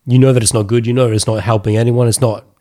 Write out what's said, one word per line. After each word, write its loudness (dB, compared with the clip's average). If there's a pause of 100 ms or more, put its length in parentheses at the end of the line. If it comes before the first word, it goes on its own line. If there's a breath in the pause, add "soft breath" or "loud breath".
you 2
know 4
that 0
it's 2
not -2
good. 0
You -2
know 2
that -2
it's -2
not -4
helping -2
anyone. 0
It's -4
not, -4 (160)